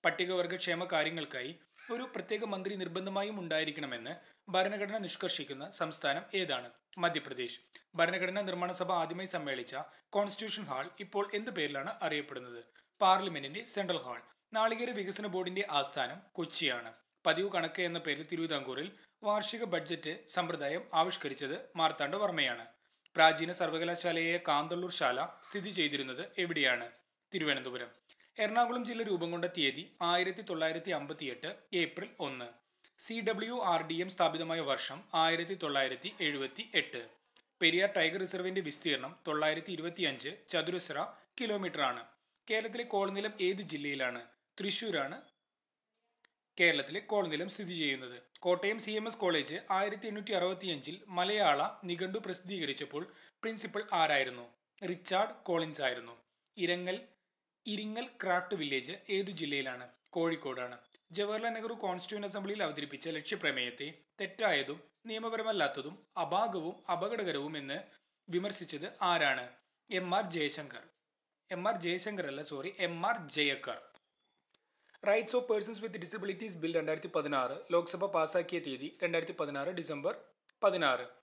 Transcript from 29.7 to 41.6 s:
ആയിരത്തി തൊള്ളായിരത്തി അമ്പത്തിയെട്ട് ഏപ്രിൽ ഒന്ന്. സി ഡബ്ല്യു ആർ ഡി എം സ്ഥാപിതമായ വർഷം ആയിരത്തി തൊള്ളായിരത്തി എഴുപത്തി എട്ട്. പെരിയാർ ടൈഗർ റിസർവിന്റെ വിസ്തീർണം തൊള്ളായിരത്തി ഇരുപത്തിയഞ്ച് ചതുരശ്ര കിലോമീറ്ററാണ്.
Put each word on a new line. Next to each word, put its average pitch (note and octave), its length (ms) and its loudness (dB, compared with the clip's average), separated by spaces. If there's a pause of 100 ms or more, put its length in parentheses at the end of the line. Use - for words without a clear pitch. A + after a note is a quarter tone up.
ആയിരത്തി F3 400 2
തൊള്ളായിരത്തി E3 500 -2
അമ്പത്തിയെട്ട് D3 640 -4 (180)
ഏപ്രിൽ F3 360 0 (100)
ഒന്ന്. C3 260 -4 (520)
സി A3+ 320 -2
ഡബ്ല്യു A3+ 340 -2
ആർ E3 240 4
ഡി D#3 60 -4
എം F3+ 160 -2
സ്ഥാപിതമായ E3 500 2
വർഷം C#3 440 -2 (100)
ആയിരത്തി E3 400 4
തൊള്ളായിരത്തി C#3+ 680 0
എഴുപത്തി C#3+ 540 -2
എട്ട്. A#2+ 340 2 (520)
പെരിയാർ F3 360 6
ടൈഗർ E3 220 2
റിസർവിന്റെ F#3 420 -2
വിസ്തീർണം D3 680 -2
തൊള്ളായിരത്തി D#3 440 2
ഇരുപത്തിയഞ്ച് D#3 640 -2 (120)
ചതുരശ്ര E3 580 0 (340)
കിലോമീറ്ററാണ്. D#3+ 640 0 (480)